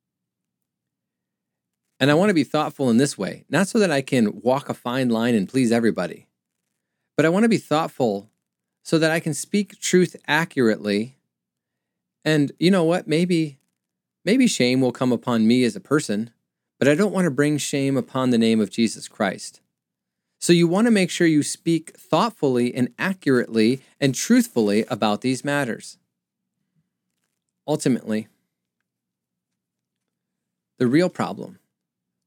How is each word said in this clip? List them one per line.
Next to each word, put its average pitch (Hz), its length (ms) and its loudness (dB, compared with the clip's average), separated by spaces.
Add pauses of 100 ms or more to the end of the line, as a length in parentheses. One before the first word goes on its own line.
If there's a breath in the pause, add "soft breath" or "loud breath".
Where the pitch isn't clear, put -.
(2000)
And 139 120 2
I 147 40 4
wanna 196 180 2
be 156 100 2
thoughtful 151 460 -2
in 113 80 4
this - 200 0
way, 90 320 -8
not 185 180 0
so 226 120 -2
that 190 120 2
I 139 100 0
can 107 400 -2
walk 127 280 -2
a 123 40 -6
fine 123 360 -4
line 117 260 0
and 98 140 -2
please 127 220 0
everybody, 101 560 -2 (880)
but 147 100 0
I 160 40 2
wanna 208 200 2
be 196 80 2
thoughtful 131 720 -4 (540)
so 165 160 0
that 156 120 2
I 165 80 0
can 160 140 -4
speak - 460 -4
truth - 360 2 (120)
accurately. 120 920 0 (1080)
And 151 340 2
you 170 120 2
know 185 120 2
what? 170 240 0
Maybe, 160 500 -2 (680)
maybe 247 220 2
shame 127 340 0
will 127 100 2
come 127 200 -2
upon 117 360 0
me 127 160 4
as 110 120 0
a 98 40 -12
person, 113 520 -4 (460)
but 127 100 0
I 147 80 4
don't 185 180 0
wanna 180 180 0
bring 143 260 0
shame 139 380 -2
upon 127 340 -2
the 120 80 4
name 113 220 2
of 104 100 -2
Jesus - 380 -4
Christ. - 540 -6 (760)
So - 140 2
you 170 140 6
wanna 202 220 2
make 196 220 2
sure 175 160 0
you 151 160 2
speak - 540 -4
thoughtfully 139 760 -2
and 123 240 -4
accurately 131 840 0 (160 soft breath)
and 135 160 0
truthfully 113 680 0
about 107 360 -2
these 127 240 -4
matters. 143 520 -6 (1700)
Ultimately, 110 600 -2 (2500)
the 127 100 0
real 165 220 2
problem - 500 -8 (680)